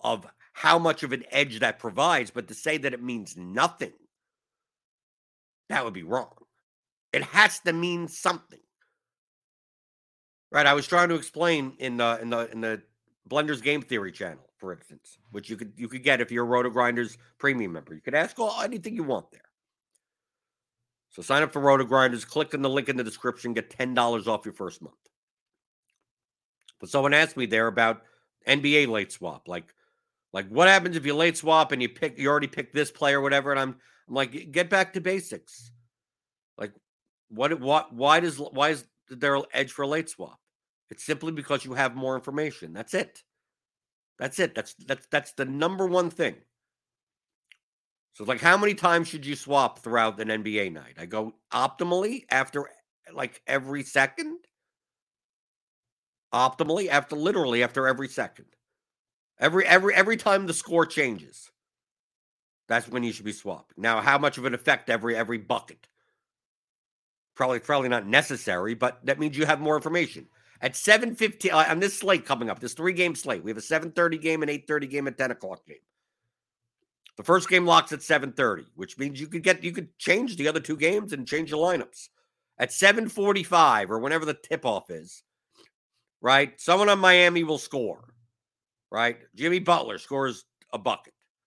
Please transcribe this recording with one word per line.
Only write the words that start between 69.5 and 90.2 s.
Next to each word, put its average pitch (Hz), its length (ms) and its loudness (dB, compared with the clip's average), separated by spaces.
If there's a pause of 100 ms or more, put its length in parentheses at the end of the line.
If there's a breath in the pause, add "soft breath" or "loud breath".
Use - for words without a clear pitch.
more 151 160 0
information. 160 500 -4 (360 soft breath)
At - 140 -4
seven 226 380 2
fifteen, 208 380 -2
uh, 156 180 6
on 165 100 0
this 196 180 -2
slate 190 280 0
coming 120 240 -2
up, 92 100 -6
this 120 140 -10
three-game 175 400 -2
slate, 123 280 -6
we 104 80 -8
have 107 60 -6
a 107 60 -12
seven 160 300 -4
thirty 170 260 0
game, 160 240 -2
an 147 80 -4
eight 143 180 -8
thirty 147 180 -2
game, 139 200 -6
a 139 40 -6
ten 131 200 -4
o'clock 95 360 -12
game. 78 120 -20 (1400)
The 104 60 -14
first 175 260 2
game 180 160 4
locks 165 280 6
at 147 100 -10
seven 139 300 0
thirty, 107 420 0
which 92 240 -14
means 139 200 -6
you 151 80 -10
could 165 160 -10
get, 180 220 2
you 175 80 -4
could - 240 -12
change 220 400 -2
the 147 120 0
other 156 120 -2
two 151 160 -6
games 180 380 -2
and 131 120 -10
change 151 240 -4
your 156 160 0
lineups. - 440 -4 (480)
At 123 160 -4
seven 208 340 4
forty-five 170 800 4
or 113 100 -2
whenever 156 260 -2
the 151 80 -2
tip-off - 560 -6
is, 82 320 -14 (960 soft breath)
right? 139 400 4
Someone 202 300 4
on 196 80 6
Miami 180 440 6
will 156 140 0
score, 120 560 -6 (800)
right? 117 260 0 (180)
Jimmy 170 260 0
Butler 139 360 2
scores 135 480 -4 (300)